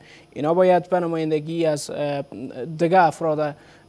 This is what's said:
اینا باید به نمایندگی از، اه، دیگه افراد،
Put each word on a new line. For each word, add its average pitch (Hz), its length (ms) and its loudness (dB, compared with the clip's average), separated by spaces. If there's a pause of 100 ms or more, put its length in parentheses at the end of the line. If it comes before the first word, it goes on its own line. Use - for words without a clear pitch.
(320)
اینا 147 220 -2
باید 180 360 4
به 180 100 2
نمایندگی 160 640 -2
از، 151 240 -2
اه، 143 320 -4 (560)
دیگه 170 240 4
افراد، 151 540 0 (340)